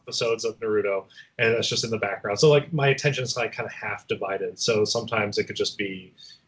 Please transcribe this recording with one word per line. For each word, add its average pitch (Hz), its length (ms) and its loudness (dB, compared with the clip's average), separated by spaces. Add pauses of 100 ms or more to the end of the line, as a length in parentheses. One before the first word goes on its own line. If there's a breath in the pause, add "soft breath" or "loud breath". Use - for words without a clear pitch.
episodes 113 420 -2
of 110 160 -4
Naruto, 101 440 0 (340 loud breath)
and 117 160 4
that's 113 140 0
just 117 160 -2
in 113 60 -2
the 110 80 -2
background. 101 400 -4
So, 156 120 8
like, 143 220 6
my 139 160 2
attention's, 135 460 0
like, 113 180 -4
kinda 110 180 -8
half 104 380 -10
divided. 95 500 -4
So 107 260 2
sometimes 110 540 -2
it 101 60 2
could - 120 -10
just - 220 -2
be 95 340 -8 (360 loud breath)